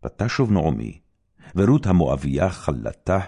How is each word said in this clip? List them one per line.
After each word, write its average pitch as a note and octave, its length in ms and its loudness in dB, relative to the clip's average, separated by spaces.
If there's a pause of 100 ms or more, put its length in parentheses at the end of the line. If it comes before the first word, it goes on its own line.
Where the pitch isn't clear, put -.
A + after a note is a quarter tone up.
ותשוב A#2 460 -2
נעמי, D2 480 -2 (560)
ורות G#2+ 300 4
המואביה C#2+ 640 2
כלתה D#2 800 -4